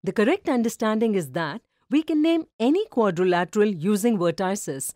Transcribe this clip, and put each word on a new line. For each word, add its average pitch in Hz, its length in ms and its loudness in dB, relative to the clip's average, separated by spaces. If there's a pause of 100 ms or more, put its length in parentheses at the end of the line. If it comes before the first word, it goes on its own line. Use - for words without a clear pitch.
The 185 100 -4
correct 269 340 0
understanding 226 680 0
is 151 160 -2
that 165 300 -6 (280)
we 302 140 2
can 311 180 0
name 330 260 2 (120)
any 311 280 2
quadrilateral 185 840 2
using 202 480 0
vertices. 170 800 -4